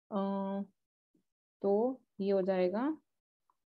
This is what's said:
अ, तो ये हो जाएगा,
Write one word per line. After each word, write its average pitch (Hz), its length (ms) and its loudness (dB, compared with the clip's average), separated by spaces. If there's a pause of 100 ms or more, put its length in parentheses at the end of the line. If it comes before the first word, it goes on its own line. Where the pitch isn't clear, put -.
(100)
अ, 196 520 -4 (1000)
तो 220 380 2 (200)
ये 196 100 0
हो 196 120 4
जाएगा, 190 440 2 (880)